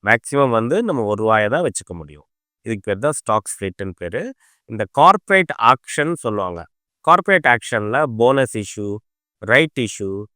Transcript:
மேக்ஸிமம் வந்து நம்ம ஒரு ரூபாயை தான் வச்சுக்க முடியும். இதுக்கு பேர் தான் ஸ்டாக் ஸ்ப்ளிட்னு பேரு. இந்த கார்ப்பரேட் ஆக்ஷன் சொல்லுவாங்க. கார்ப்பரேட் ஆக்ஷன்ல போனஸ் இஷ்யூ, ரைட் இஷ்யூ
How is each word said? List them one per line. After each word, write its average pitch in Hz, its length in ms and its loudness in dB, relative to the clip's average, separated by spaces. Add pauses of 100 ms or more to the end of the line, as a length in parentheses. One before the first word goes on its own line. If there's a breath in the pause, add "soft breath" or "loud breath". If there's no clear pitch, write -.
மேக்ஸிமம் 123 480 2
வந்து 117 300 0
நம்ம 156 220 -2
ஒரு 104 160 0
ரூபாயை 110 280 2
தான் 156 160 -2
வச்சுக்க - 300 -6
முடியும். 76 320 -18 (400)
இதுக்கு 110 180 -8
பேர் 101 160 -4
தான் 147 160 -2
ஸ்டாக் 107 340 -4
ஸ்ப்ளிட்னு 98 460 -10
பேரு. 90 260 -8 (480)
இந்த 110 120 -6 (100)
கார்ப்பரேட் 180 600 4 (140)
ஆக்ஷன் 147 480 2
சொல்லுவாங்க. 98 460 -6 (440)
கார்ப்பரேட் 180 440 2
ஆக்ஷன்ல 117 500 0 (180)
போனஸ் 123 420 2
இஷ்யூ, 104 300 -8 (540)
ரைட் 135 380 2
இஷ்யூ 101 320 -6 (240)